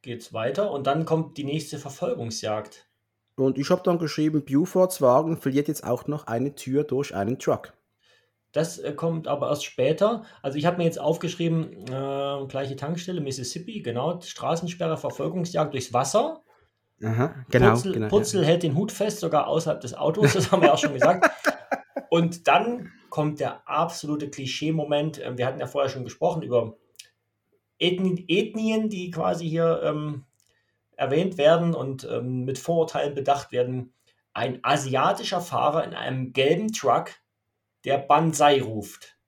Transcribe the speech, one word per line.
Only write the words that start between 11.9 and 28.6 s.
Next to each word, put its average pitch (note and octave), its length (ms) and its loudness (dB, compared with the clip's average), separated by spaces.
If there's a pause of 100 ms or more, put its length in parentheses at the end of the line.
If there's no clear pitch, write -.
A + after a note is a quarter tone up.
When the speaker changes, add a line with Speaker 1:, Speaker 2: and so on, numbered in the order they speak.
Speaker 1:
äh, C#3 560 -4
gleiche C3+ 300 -6
Tankstelle, E3+ 420 -6
Mississippi, D3+ 600 -6
genau, C3 400 -2
Straßensperre, E3 760 -4
Verfolgungsjagd D#3 760 -4
durchs B2+ 180 -6
Wasser. A3 500 0 (640)
Speaker 2:
Aha, A#2 320 0 (140)
genau, B2 240 8
Speaker 1:
Putzel, B2+ 180 0
Speaker 2:
genau, A2 160 -2
Speaker 1:
Putzel G#3 360 2
Speaker 2:
ja. D3 40 4
Speaker 1:
hält E3+ 160 4
den D3 140 2
Hut G#3 160 0
fest, - 260 -2
sogar D#3 280 2
außerhalb D#3+ 340 0
des A#2+ 140 -10
Autos, D#3+ 360 4
das E3+ 220 2
haben F#3 80 4
wir - 120 8
auch - 40 4
schon - 160 0
gesagt. F#3+ 360 4 (400)
Speaker 2:
<laughs> - 400 -8
Speaker 1:
Und E3+ 380 2
dann G#3 460 2 (160)
kommt D3+ 320 -2
der - 260 -6
absolute D3+ 640 -2
Klischee-Moment, D3+ 920 -2
äh, B2+ 160 -8
wir B2 80 0
hatten C3+ 140 -4
ja C3 80 -6
vorher C#3 220 0
schon C3 160 -8
gesprochen D#3+ 360 -2
über A#2+ 360 0 (1040)
Ethni-, F3+ 480 0
Ethnien, A3 640 0